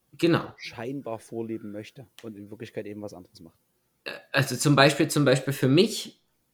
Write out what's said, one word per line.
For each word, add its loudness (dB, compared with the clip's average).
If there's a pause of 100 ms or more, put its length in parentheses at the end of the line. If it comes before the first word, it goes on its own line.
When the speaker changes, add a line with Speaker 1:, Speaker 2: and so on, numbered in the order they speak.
(180)
Speaker 1:
Genau. 0
Speaker 2:
Scheinbar -10
vorleben -8
möchte -16 (160)
und -12
in -16
Wirklichkeit -12
eben -12
was -12
anderes -20
macht. -20 (460)
Speaker 1:
Äh, -8 (200)
also 0
zum 4
Beispiel, 6
zum 2
Beispiel 2
für 0
mich, 2 (340)